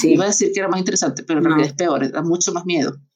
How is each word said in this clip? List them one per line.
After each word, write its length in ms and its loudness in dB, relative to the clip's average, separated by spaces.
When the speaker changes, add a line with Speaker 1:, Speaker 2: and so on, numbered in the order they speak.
Speaker 1:
Sí. 140 4
Speaker 2:
Iba 100 4
a 40 2
decir 240 2
que 80 -2
era 80 -2
más 120 -2
interesante, 440 -2
pero 140 -2
en 60 2
Speaker 1:
No. 60 4
Speaker 2:
realidad 200 2
es 60 -14
peor, 340 0
da 120 -6
mucho 300 0
más 120 -4
miedo, 320 -2